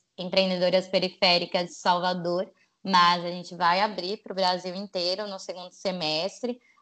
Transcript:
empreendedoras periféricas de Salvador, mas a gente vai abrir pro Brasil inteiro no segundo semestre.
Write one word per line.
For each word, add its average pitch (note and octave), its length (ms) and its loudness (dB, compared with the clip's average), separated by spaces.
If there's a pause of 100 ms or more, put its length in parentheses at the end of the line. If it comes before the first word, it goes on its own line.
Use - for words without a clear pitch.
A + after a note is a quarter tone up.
(160)
empreendedoras F3+ 720 2
periféricas F3+ 800 2
de - 60 -16
Salvador, F3+ 760 0 (340)
mas F3 400 4
a F3 40 -4
gente F3 260 -10
vai F3 260 2
abrir G3+ 380 -2
pro - 160 -14
Brasil F3+ 400 -2
inteiro F#3+ 520 -4
no F#3+ 120 -10
segundo F3+ 340 -12
semestre. F3+ 880 -4 (220)